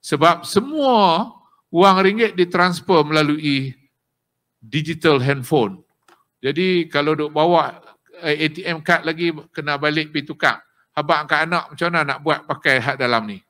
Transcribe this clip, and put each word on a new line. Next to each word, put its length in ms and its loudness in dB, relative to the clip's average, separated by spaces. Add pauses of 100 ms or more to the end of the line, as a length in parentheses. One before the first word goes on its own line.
Sebab 400 2
semua 840 2 (440)
wang 320 6
ringgit 320 2
ditransfer 720 2
melalui 680 0 (840)
digital 640 -2
handphone. 560 -2 (640)
Jadi 480 -2
kalau 240 0
duk 160 -4
bawa, 480 2 (400)
eh, 160 -2
A 160 -2
T 160 -12
M 160 -6
kad 240 0
lagi, 240 -2 (240)
kena 240 -6
balik 320 -2
pergi 160 -6
tukar. 320 0 (320)
Abang 320 -2
angkat 240 0
anak, 240 -4
macam 160 -6
mana 160 0
nak 160 -4
buat 320 -2
pakai 320 0
hak 160 -4
dalam 320 -2
ni? 80 -12 (120)